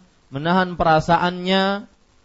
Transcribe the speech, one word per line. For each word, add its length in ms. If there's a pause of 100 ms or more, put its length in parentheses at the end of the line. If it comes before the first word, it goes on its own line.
(280)
menahan 480
perasaannya, 1120 (360)